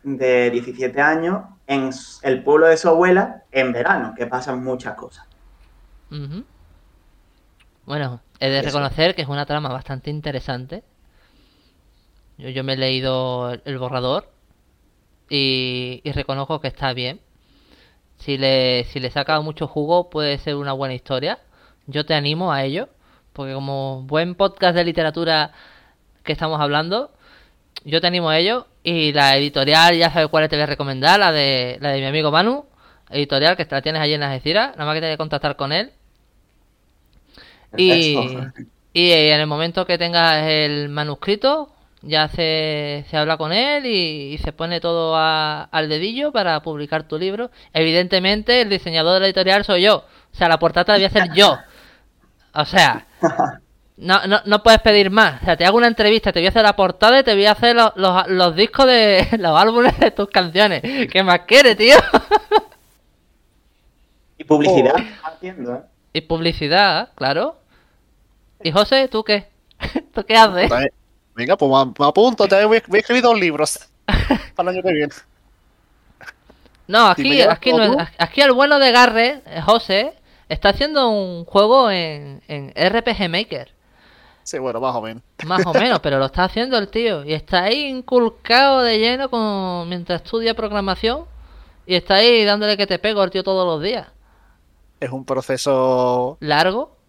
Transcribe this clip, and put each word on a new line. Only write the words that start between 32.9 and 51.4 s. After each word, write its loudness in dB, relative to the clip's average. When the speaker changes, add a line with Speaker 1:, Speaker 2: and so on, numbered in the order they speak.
Speaker 2:
editorial, 0
que -6
la -4
tienes -4
allí 0
en -4
Algeciras, -4
nada -10
más -4
que -4
tienes -6
que -12
contactar -6
con -6
él. -6
Y, 2
Speaker 1:
Perfecto. -8
Speaker 2:
y 2
en 4
el -2
momento -4
que -2
tengas 0
el -2
manuscrito, -4
ya -2
se, -4
se -6
habla -2
con -6
él -2
y, -4
y -12
se -8
pone -6
todo -2
a, -2
al -4
dedillo -4
para -2
publicar -8
tu -10
libro. -6
Evidentemente, 0
el 0
diseñador 0
de 2
la 0
editorial 2
soy 0
yo. 4
O -18
sea, 2
la 4
portada 0
la 4
voy 2
a 0
hacer 0
yo. 6